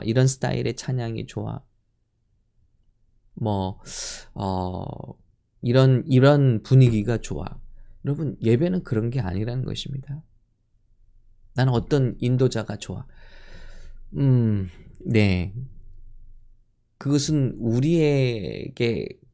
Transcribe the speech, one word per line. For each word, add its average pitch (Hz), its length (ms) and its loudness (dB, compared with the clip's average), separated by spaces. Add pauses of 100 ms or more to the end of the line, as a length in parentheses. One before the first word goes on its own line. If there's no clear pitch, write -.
이런 127 240 2
스타일의 127 500 -2
찬양이 117 500 -6
좋아. 110 360 -10 (1700)
뭐, 98 460 -4 (540)
어, 92 500 -4 (800)
이런, 131 440 6
이런 131 560 6
분위기가 117 560 6
좋아." 80 260 -8 (600)
여러분, 143 380 -4
예배는 123 400 2
그런 113 280 -2
게 131 100 -4
아니라는 110 440 -4
것입니다. 135 580 -8 (1300)
"나는 131 180 2
어떤 123 460 0
인도자가 123 580 0
좋아." - 300 -12 (1080)
음, 113 520 2 (360)
네. 98 500 2 (1400)
그것은 139 600 0
우리에게 120 1500 0 (260)